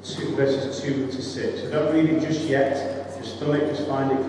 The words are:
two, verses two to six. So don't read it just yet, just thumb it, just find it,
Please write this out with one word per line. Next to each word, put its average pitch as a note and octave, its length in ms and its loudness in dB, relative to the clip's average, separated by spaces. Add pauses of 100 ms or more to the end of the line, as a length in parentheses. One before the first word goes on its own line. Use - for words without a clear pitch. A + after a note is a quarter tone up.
two, - 320 -4
verses C3+ 460 0
two C3 260 -2
to B2+ 140 -6
six. - 400 -4
So D3 80 -6
don't D3+ 240 2
read D#3+ 160 6
it - 120 2
just D#3 200 0
yet, C3+ 800 0
just - 160 -8
thumb D3 180 2
it, D3 200 2
just - 120 -4
find C3+ 240 0
it, C3+ 180 2